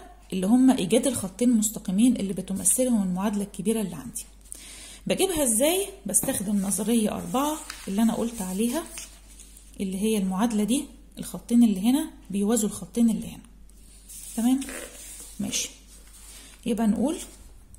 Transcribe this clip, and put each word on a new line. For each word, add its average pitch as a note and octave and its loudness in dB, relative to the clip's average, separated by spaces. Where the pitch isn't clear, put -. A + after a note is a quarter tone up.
اللي F#3 0
هم B3+ 8
إيجاد C4 4
الخطين A#3+ 0
المستقيمين G#3+ 2
اللي G3 -4
بتمثلهم F#3+ 2
المعادلة G3 0
الكبيرة G#3 -2
اللي F3 -6
عندي. - -10
بجيبها D4+ 0
ازاي؟ C#4+ 2
بستخدم G#3 0
نظرية G#3+ 0
أربعة B3+ -4
اللي G3 -2
أنا A3+ 4
قلت A#3 -4
عليها، A3+ -2
اللي F#3+ -4
هي A3 2
المعادلة G#3 0
دي C4 0
الخطين A#3 2
اللي G3+ 4
هنا C4 2
بيوازوا G3+ 0
الخطين A#3 0
اللي - -2
هنا. - -14
تمام؟ B3+ 4
ماشي. - -4
يبقى A3+ 0
نقول: C4 2